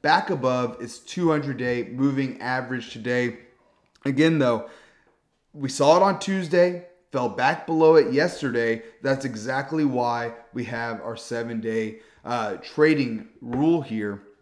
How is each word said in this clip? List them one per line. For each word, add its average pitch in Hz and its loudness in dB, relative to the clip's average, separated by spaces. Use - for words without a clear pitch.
back 165 2
above 127 -2
its 117 -12
two 175 0
hundred 139 0
day 120 -2
moving 135 0
average 123 -6
today. 120 -2
Again, 151 2
though, 120 2
we 139 -6
saw 147 6
it 190 6
on 196 2
Tuesday, 175 0
fell 123 -2
back 127 -2
below 160 6
it 123 6
yesterday. 120 0
That's 135 0
exactly 135 -4
why 120 -2
we 120 -6
have 117 -6
our 113 -10
seven-day, 113 -6
uh, 110 -4
trading 139 2
rule 143 0
here. 104 -6